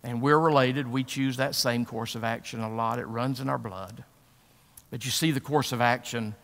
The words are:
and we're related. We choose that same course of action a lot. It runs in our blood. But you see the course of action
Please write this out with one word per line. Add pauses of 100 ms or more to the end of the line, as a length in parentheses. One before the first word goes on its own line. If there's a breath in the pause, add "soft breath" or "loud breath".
and
we're
related.
We
choose
that
same
course
of
action
a
lot.
It
runs
in
our
blood. (840 soft breath)
But
you
see
the
course
of
action (100)